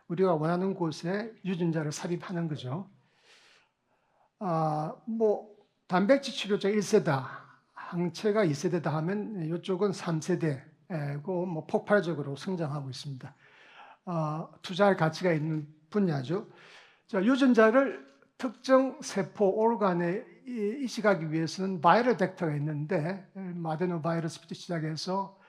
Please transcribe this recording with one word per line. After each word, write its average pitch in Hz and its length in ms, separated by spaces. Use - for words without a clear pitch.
우리가 180 300
원하는 175 380
곳에 175 600
유전자를 165 460
삽입하는 170 560
거죠. 139 420
아, 160 560
뭐, 220 480
단백질 220 440
치료제 196 380
일 214 120
세다, 151 460
항체가 180 720
이 156 100
세대다 160 440
하면 190 580
이쪽은 185 360
삼 160 280
세대고, 156 1300
뭐, 160 200
폭발적으로 165 720
성장하고 151 520
있습니다. 131 460
아, 160 460
투자할 196 340
가치가 170 360
있는 156 400
분야죠. 175 640
자, 190 160
유전자를 247 840
특정 262 640
세포, 196 480
오르간에 202 760
이-, 247 380
이식하기 202 480
위해서는 165 500
바이럴 208 360
벡터가 180 400
있는데, 156 800
음, 175 280
아데노바이러스부터 165 920
시작해서 170 800